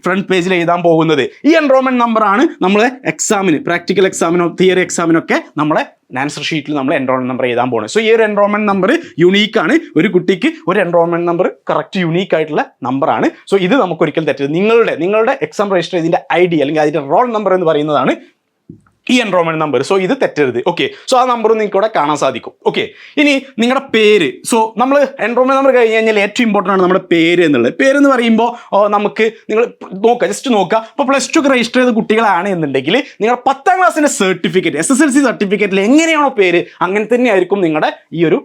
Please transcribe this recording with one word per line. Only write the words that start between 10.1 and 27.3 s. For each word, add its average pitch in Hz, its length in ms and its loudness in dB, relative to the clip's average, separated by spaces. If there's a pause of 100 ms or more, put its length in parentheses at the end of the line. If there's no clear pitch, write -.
കുട്ടിക്ക് 185 340 0 (200)
ഒരു 190 160 0
എൻറോൾമെന്റ് 170 460 0
നമ്പർ 170 160 0 (220)
കറക്റ്റ് 156 360 -2
യുണീക്ക് 175 320 -2
ആയിട്ടുള്ള 160 280 -2 (240)
നമ്പർ 135 280 0
ആണ്. 233 120 0 (220)
So, 190 60 2 (100)
ഇത് 254 160 2
നമുക്ക് 170 240 -2
ഒരിക്കലും 151 240 -2
തെറ്റരുത്. 143 280 -4
നിങ്ങളുടെ, 214 360 2 (100)
നിങ്ങളുടെ 220 300 0 (120)
എക്സാം 202 280 -4
രജിസ്റ്റർ 175 240 -2
ചെയ്തതിന്റെ 165 220 -2 (180)
ഐ 180 40 4 (100)
ഡി 156 120 0
അല്ലെങ്കിൽ 151 220 0
അതിന്റെ 151 260 -2
റോൾ 240 140 2 (100)
നമ്പർ 196 220 0
എന്ന് 165 120 0
പറയുന്നതാണ് 151 440 0 (1000)
ഈ - 100 4
എൻറോൾമെന്റ് 170 380 0
നമ്പർ. 139 180 0 (100)
So, 190 60 2 (100)
ഇത് 180 60 -2 (100)
തെറ്റരുത്. 143 360 0 (140)
ഓക്കെ, 160 140 -2 (240)
so - 100 2
ആ - 100 2
നമ്പർ 226 200 0 (100)
നിങ്ങൾക്ക് 202 180 -2
ഇവിടെ 208 180 0
കാണാൻ 151 280 0
സാധിക്കും. 127 300 -4 (160)
ഓക്കെ, 151 140 -4 (380)
ഇനി 294 100 2 (300)
നിങ്ങളുടെ 254 200 0 (140)
പേര്. 208 320 4 (220)
So, 240 80 0 (240)
നമ്മൾ 269 160 2 (300)
എൻറോൾമെന്റ് 254 320 0
നമ്പർ 269 180 2
കഴിഞ്ഞ് 226 200 2
കഴിഞ്ഞാൽ 220 280 2
ഏറ്റവും 233 220 -2
ഇമ്പോർട്ടന്റ് 202 280 0
ആണ് 190 100 2
നമ്മുടെ 175 180 0 (100)
പേര് 170 340 2